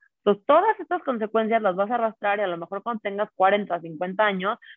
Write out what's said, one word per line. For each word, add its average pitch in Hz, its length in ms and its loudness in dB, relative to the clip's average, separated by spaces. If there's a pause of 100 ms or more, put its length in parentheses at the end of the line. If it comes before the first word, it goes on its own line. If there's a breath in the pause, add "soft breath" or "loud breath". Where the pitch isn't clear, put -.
(220)
pues 202 240 2
todas 403 320 4
estas 349 240 -6
consecuencias 220 600 0
las 190 120 0
vas 202 160 -2
a 240 60 -2
arrastrar 208 420 -2
y 214 40 -2
a 196 40 0
lo 175 120 -4
mejor 170 260 -10
cuando 233 160 -6
tengas 202 340 -4
cuarenta, 190 460 2
cincuenta 180 440 -2
años 202 340 -2 (180 loud breath)